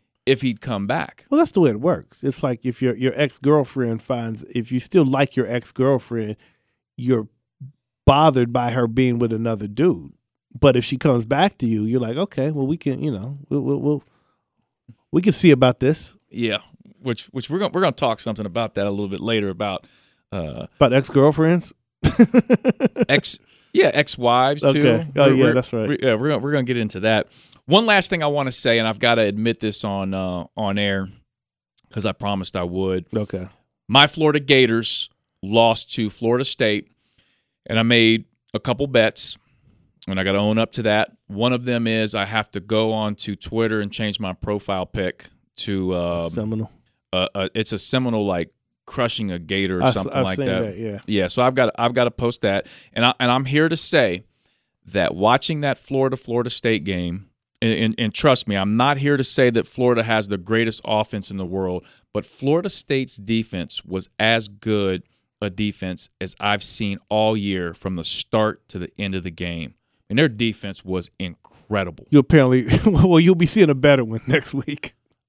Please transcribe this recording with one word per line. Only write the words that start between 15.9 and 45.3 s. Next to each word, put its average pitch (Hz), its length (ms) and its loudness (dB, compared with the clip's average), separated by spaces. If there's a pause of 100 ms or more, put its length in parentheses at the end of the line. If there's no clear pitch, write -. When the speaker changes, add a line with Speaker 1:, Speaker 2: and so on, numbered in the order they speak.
Speaker 1:
Yeah, 110 280 -4 (420)
which, 120 260 -6
which - 240 -10
we're 165 80 -4
gonna, 196 140 -2
we're 175 100 -2
gonna 160 100 2
talk 117 280 -2
something 107 260 -6
about 104 280 -6
that 101 120 -2
a 101 40 -2
little 101 180 -4
bit 98 120 -8
later 107 300 -2
about, 95 360 -6 (460)
uh, 78 340 -8 (100)
Speaker 2:
About 127 160 4
ex-girlfriends? 151 800 4 (300)
<laughs> - 1080 4
Speaker 1:
ex, - 300 2 (340)
yeah, - 200 6
ex-wives 131 720 2
too. 143 60 4
Speaker 2:
Okay. 139 380 4 (100)
Oh, 143 140 6
Speaker 1:
We're, 135 60 4
Speaker 2:
yeah, 131 80 6
Speaker 1:
we're, 117 100 4
Speaker 2:
that's 127 180 -2
right. 110 160 -2
Speaker 1:
we, 147 140 -2
yeah, 127 120 2
we're 123 160 -2
gonna, 139 80 0
we're 139 140 -4
gonna 139 120 0
get 123 120 -2
into 107 240 -4
that. 107 280 2 (380)
One 196 200 6
last 202 240 2
thing 170 120 -2
I 147 40 0
wanna 143 260 -2
say, 117 260 2
and 113 100 0
I've 107 100 -4
gotta 117 240 4
admit 107 380 0
this 107 240 -4
on, 98 300 -4
uh, 92 300 -4 (120)
on 101 220 -2
air 98 300 -2 (840)
'cause 104 160 -8
I 98 60 -2
promised 98 440 -6
I 90 80 -4
would. 92 500 -4
Speaker 2:
Okay. 98 320 -6 (400)
Speaker 1:
My 143 200 4
Florida 151 340 2
Gators 127 680 2 (340)
lost 113 520 2
to 110 160 -4
Florida 120 340 -2
State, 107 440 -2 (800)
and 113 120 -2
I 113 40 2
made 113 420 4 (300)
a 110 60 -4
couple 135 260 -2
bets, 117 500 0 (720)
and 95 140 -4
I 92 40 -4
gotta 98 140 0
own 107 200 0
up 113 140 -2
to 120 100 -8
that. 107 300 0 (140)
One 110 260 -2
of 123 120 -4
them 120 220 -2
is 110 280 -2
I 101 100 -2
have 107 280 -4
to 101 80 -8
go 110 320 0
on 107 240 -2
to - 200 -8
Twitter 110 440 -2
and 101 120 -6
change 104 280 -6
my 95 120 -8
profile 98 540 -6
pic - 400 -6 (300)